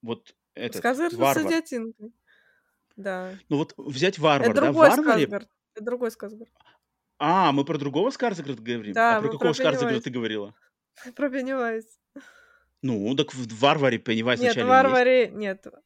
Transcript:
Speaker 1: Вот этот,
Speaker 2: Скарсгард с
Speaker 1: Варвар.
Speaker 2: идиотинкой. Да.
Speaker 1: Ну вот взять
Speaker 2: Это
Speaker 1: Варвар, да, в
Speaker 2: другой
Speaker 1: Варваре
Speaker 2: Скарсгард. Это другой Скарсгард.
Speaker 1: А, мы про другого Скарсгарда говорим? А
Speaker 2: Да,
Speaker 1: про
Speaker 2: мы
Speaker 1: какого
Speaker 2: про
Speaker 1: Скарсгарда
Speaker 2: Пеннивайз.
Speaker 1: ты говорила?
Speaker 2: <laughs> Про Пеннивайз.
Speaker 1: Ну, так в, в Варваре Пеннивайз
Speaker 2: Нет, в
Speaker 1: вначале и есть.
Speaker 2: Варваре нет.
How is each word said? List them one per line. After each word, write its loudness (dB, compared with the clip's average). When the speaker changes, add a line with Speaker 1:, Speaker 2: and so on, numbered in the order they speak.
Speaker 1:
Вот -10
этот, -6
Speaker 2:
Скарсгард -2
с 2
Speaker 1:
Варвар. -2
Speaker 2:
идиотинкой. -6
Да. -10
Speaker 1:
Ну 0
вот -4
взять -4
Speaker 2:
Это 2
Speaker 1:
Варвар, 2
да, 2
в 0
Speaker 2:
другой 10
Speaker 1:
Варваре 2
Speaker 2:
Скарсгард. -10
Это -16
другой -6
Скарсгард. -18
Speaker 1:
А, 2
мы 2
про -4
другого -2
Скарсгарда -6
говорим? -2
А 4
Speaker 2:
Да, 0
Speaker 1:
про -2
Speaker 2:
мы -
Speaker 1:
какого 0
Speaker 2:
про -
Speaker 1:
Скарсгарда 0
Speaker 2:
Пеннивайз. -12
Speaker 1:
ты -10
говорила? -6
Speaker 2:
<laughs> -20
Про -2
Пеннивайз. -6
Speaker 1:
Ну, -2
так -2
в, -10
в -12
Варваре 4
Пеннивайз -2
Speaker 2:
Нет, 0
в 0
Speaker 1:
вначале 4
и 8
есть. 4
Speaker 2:
Варваре 4
нет. -8